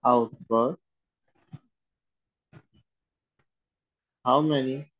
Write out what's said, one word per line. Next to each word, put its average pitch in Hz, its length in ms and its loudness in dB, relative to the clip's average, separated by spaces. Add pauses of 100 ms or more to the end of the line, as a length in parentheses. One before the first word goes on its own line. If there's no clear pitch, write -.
output 120 720 0 (3500)
how 127 180 2
many 139 580 -2